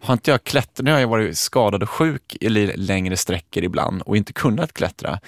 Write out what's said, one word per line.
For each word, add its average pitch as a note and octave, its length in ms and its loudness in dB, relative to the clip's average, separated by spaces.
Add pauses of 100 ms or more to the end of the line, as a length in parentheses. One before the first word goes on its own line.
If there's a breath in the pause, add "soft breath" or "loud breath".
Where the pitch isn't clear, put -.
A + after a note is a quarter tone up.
har C3 100 0
inte D3+ 160 0
jag B2+ 140 2
klättrat, C3 400 -2
nu C#3+ 80 4
har D3 60 4
jag B2 100 2
varit G#2+ 300 0
skadad G#2 440 2
och A2 80 -4
sjuk - 500 -2
i G#2+ 80 0
li-, G#2 280 2
längre F#2 400 0
sträckor - 480 -4
ibland E2+ 380 -2
och G2+ 140 0
inte G2+ 160 0
kunnat D3+ 400 -2
klättra. - 560 -4